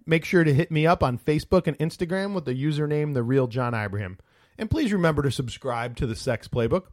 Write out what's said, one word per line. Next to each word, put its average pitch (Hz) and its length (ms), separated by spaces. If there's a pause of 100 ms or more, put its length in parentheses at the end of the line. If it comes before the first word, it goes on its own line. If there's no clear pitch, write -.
Make 160 200
sure 175 180
to 151 100
hit 156 180
me 156 160
up 175 160
on 123 160
Facebook 156 480
and 151 100
Instagram 185 560
with 175 120
the 127 100
username 151 580
The 127 80
Real 127 240
John 120 300
Ibrahim. 101 420 (400)
And 220 140
please 294 200
remember 165 300
to 139 100
subscribe 120 680
to 143 100
the 110 80
Sex - 320
Playbook 123 460